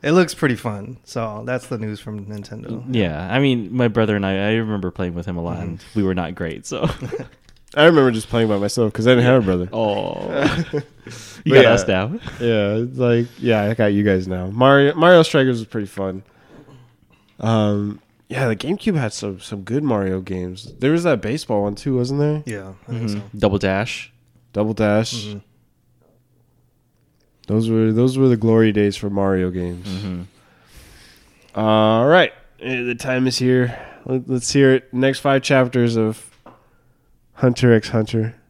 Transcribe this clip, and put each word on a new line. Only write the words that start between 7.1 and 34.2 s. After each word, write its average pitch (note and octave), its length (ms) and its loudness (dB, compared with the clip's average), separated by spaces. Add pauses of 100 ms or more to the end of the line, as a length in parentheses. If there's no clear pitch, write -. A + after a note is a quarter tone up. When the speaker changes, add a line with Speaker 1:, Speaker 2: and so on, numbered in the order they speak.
Speaker 3:
I D3 100 6
remember D3+ 260 6
just A2 160 -4
playing A2+ 220 2
by G2+ 80 2
myself G#2 340 0
'cause A2 160 -2
I B2+ 40 6
didn't B2 140 4
have B2+ 180 4
a - 20 -2
brother. F2+ 260 0
Speaker 2:
Oh. G2+ 560 -4
Speaker 3:
<laughs> - 540 -2 (640)
Speaker 2:
You - 80 2
Speaker 3:
But C3+ 80 10
Speaker 2:
got - 20 8
Speaker 3:
yeah. A#2 100 8
Speaker 2:
us G2 140 0
now. F#2+ 200 0 (320)
Speaker 3:
Yeah, G#2+ 380 0
it's B2 200 -6
like, A#2+ 300 2 (120)
yeah, A2 240 2
I G#2 120 0
got G#2 180 2
you G2+ 100 2
guys F#2 240 2
now. F#2 200 -6
Mario, C#3 480 4
Mario E3+ 280 8
Strikers C3 360 2
was A2 80 -10
pretty G#2 200 -6
fun. F#2+ 360 -8 (1160)
Um, G#2 600 0 (260)
yeah, C3 200 -4
the A2 80 0
GameCube F#3 400 -4
had B2 180 -2
some, G2 260 -8
some G2+ 220 -12
good A#2 220 -4
Mario G2 380 0
games. F#2 580 -10
There C3+ 120 0
was E3+ 120 0
that C#3+ 180 0
baseball A2 420 -2
one G2+ 120 -2
too, C3+ 220 -4
wasn't C3 220 -2
there? D3+ 260 -2
Speaker 1:
Yeah, G2 280 -12 (140)
I A#2+ 40 -10
think A#2 120 -6
Speaker 2:
Mm-hmm. G#2 160 -4
Speaker 1:
so. G#2 40 -12 (140)
Speaker 2:
Double G2+ 220 0
Dash. G2 520 -4 (420)
Speaker 3:
Double G#2+ 200 -2
Dash. G#2+ 400 0
Speaker 1:
Mm-hmm. G#2 240 -10 (2000)
Speaker 3:
Those A2+ 220 0
were, A2 220 2
those B2+ 260 2
were C3+ 100 4
the A#2+ 100 4
glory A2+ 340 4
days G2+ 240 2
for G#2 140 -6
Mario G2 400 0
games. F2+ 380 -8
Speaker 2:
Mm-hmm. F#2 340 -8 (1300)
Speaker 3:
All A2 520 4
right, D#3+ 240 6 (300)
eh, B2 220 -6
the B2 120 -4
time B2+ 320 -2
is B2 100 -2
here. B2+ 400 2 (280)
Let, C3 240 -4